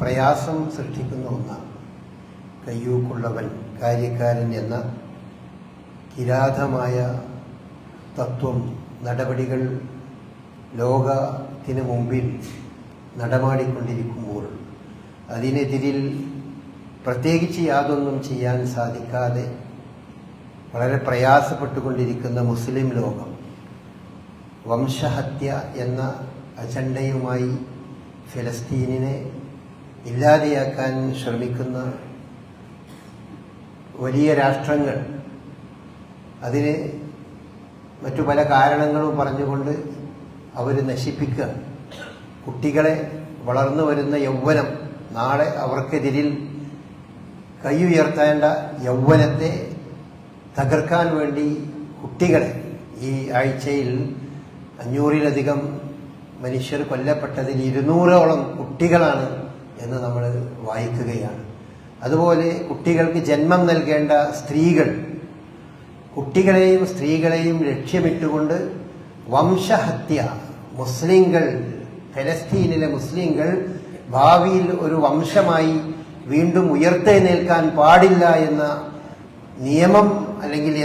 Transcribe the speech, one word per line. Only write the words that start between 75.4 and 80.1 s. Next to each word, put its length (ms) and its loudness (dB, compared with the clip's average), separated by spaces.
വീണ്ടും 340 4
ഉയർത്തെഴുന്നേൽക്കാൻ 880 6
പാടില്ല 480 10
എന്ന 160 2
നിയമം 420 8